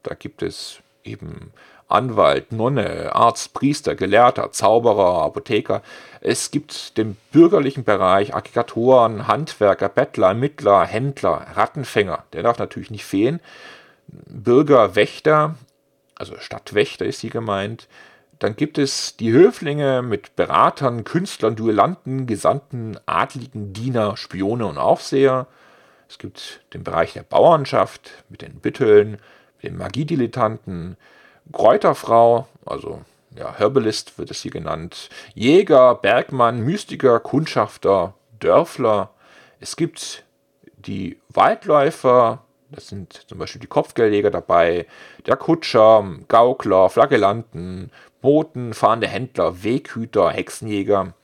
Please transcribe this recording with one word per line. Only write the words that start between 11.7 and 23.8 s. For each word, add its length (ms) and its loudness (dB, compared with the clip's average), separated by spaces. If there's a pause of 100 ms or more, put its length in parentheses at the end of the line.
Der 80 -8
darf 160 0
natürlich 320 -10
nicht 160 -16
fehlen. 360 -2 (680)
Bürgerwächter, 1500 2 (600)
also 240 -16
Stadtwächter 680 -4
ist 160 -8
hier 80 -10
gemeint. 580 -6 (520)
Dann 160 -4
gibt 240 -6
es 380 -4
die 140 -2
Höflinge 680 2
mit 340 -8
Beratern, 680 0
Künstlern, 520 -4
Duellanten, 680 -2
Gesandten, 800 -4
Adligen, 680 -8
Diener, 460 -4